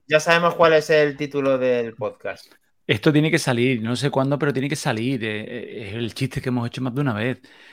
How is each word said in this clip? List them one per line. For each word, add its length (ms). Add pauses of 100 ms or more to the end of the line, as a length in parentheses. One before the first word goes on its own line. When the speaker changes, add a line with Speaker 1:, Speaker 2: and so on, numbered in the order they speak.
Speaker 1:
ya 140
sabemos 340
cuál 200
es 160
el 260
título 420
del 360
podcast. 580 (340)
Speaker 2:
Esto 260
tiene 180
que 80
salir, 440
no 140
sé 140
cuándo, 280
pero 140
tiene 160
que 80
salir. 480
Eh, 160
eh, 480
es 60
el 200
chiste 260
que 100
hemos 180
hecho 140
más 120
de 60
una 140
vez. 260 (320)